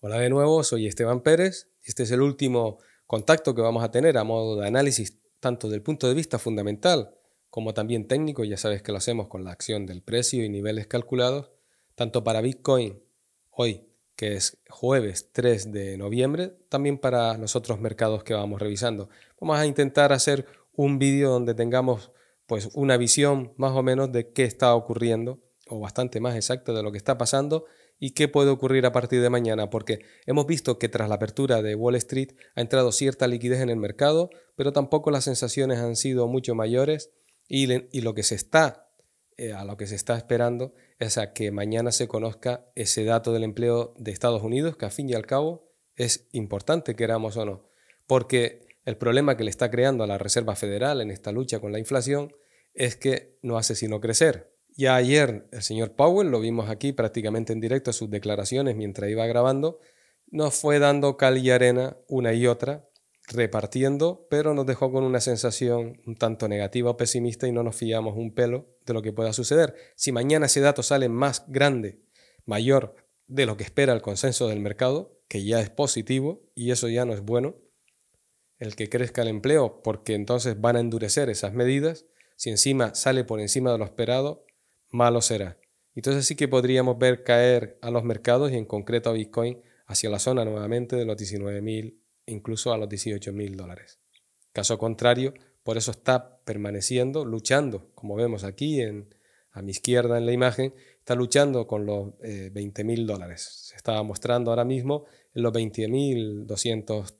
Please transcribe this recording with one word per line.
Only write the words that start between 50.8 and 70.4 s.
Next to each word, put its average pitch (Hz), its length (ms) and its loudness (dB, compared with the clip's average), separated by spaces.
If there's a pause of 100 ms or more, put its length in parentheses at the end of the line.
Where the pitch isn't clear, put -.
en 107 100 -6
esta 98 200 -10
lucha 120 280 -4
con 104 140 -8
la 110 60 -4
inflación 139 540 -2 (400)
es 123 220 -2
que - 480 -2
no 120 140 -2
hace 113 180 -2
sino 107 240 -4
crecer. 117 580 2 (200)
Ya 131 180 4
ayer 127 560 4
el 110 100 -12
señor 110 320 -4
Powell, 175 360 6
lo 120 100 2
vimos 113 300 -2
aquí 131 240 -4
prácticamente 110 580 -2
en 110 80 -2
directo 123 320 -2
sus 107 180 -6
declaraciones 104 680 -2
mientras 101 320 -6
iba 110 160 -2
grabando, 131 540 2 (480)
nos 151 260 0
fue 147 260 4
dando 143 380 4
cal 131 200 4
y 127 120 4
arena 127 480 4 (100)
una 123 260 0
y 120 140 4
otra, 127 400 -2 (400)
repartiendo, 127 1000 0
pero 151 240 2
nos 139 120 0
dejó 131 240 0
con 135 140 0
una 127 160 2
sensación 120 840 -2
un 113 100 -10
tanto 113 320 0
negativa 104 440 0
o 120 60 -2
pesimista 120 480 -2
y 123 60 0
no 117 100 0
nos 117 140 -4
fiamos 113 400 -4
un 113 180 -6
pelo 123 360 -2 (160)
de 123 80 -4
lo 113 80 -2
que 107 100 -6
pueda 110 220 -2
suceder. 143 420 2 (200)
Si - 180 -2
mañana 143 320 2